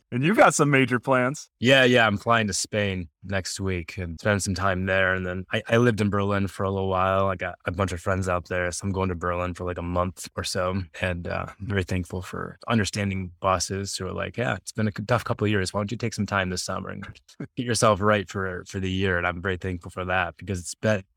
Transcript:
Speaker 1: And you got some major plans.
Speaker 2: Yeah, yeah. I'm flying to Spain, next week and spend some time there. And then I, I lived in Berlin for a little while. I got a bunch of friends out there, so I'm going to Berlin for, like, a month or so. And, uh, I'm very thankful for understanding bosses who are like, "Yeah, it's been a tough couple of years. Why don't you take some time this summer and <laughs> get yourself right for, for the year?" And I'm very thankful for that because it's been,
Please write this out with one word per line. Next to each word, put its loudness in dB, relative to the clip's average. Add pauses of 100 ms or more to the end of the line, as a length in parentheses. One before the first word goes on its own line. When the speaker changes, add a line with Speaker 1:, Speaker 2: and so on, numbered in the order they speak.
(100)
Speaker 1:
And 0
you 4
got 8
some 4
major 4
plans. 0
Speaker 2:
Yeah, 6
yeah. 8
I'm 4
flying 2
to -2
Spain, -2 (140)
next -4
week -4
and -8
spend 2
some -2
time 0
there. 2
And -4
then -6
I, -2
I 4
lived 4
in 2
Berlin 0
for -6
a 0
little -2
while. 2
I -2
got -6 (100)
a -2
bunch 0
of -6
friends 0
out -2
there, 0
so -6
I'm -2
going 0
to -2
Berlin -2
for, -8
like, -4
a -6
month -2
or -6
so. -2 (180)
And, -2
uh, -4 (140)
I'm -10
very 0
thankful -4
for -10 (100)
understanding 0
bosses 0
who -6
are -6
like, -6
"Yeah, -2
it's -14
been 0
a -2
tough -2
couple -2
of 2
years. 0
Why -2
don't -4
you -6
take -6
some -2
time 0
this -4
summer -6
and -12
<laughs> -16
get -6
yourself 4
right 2
for, -6
for -6
the -2
year?" 2
And 0
I'm -4
very 0
thankful -6
for -8
that 0
because -6
it's -10
been, 0 (140)